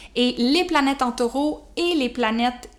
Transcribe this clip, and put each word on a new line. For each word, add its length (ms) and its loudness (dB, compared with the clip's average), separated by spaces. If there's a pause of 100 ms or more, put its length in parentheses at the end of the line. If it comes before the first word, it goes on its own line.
(160)
Et 220 2
les 280 2
planètes 360 0
en 100 0
Taureau 560 -2 (100)
et 180 0
les 140 0
planètes 680 -2